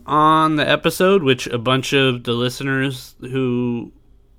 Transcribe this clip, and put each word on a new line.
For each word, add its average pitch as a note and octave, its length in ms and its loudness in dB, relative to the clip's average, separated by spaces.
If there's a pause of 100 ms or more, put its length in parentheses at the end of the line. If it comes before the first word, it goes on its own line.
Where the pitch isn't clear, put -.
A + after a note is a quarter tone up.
on D#3 500 2
the D3 140 0
episode, F3 540 2
which C3 240 0
a B2 100 -4
bunch B2+ 360 -2
of C3 320 2
the A#2+ 80 -2
listeners C3 880 -4
who, B2 720 -4 (480)